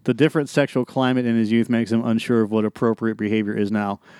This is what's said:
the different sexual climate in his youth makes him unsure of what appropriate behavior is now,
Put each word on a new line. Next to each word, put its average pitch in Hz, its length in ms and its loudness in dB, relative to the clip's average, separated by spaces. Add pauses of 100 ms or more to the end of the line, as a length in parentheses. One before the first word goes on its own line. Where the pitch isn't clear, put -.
the 127 80 0
different 143 380 0
sexual 135 340 0
climate 127 400 0
in 117 100 0
his 110 160 2
youth 117 200 2
makes 113 200 0
him 117 140 0
unsure 113 380 2
of 104 80 0
what 107 160 0
appropriate 110 500 -2
behavior 107 400 -2
is 104 160 -2
now, 104 280 -4 (200)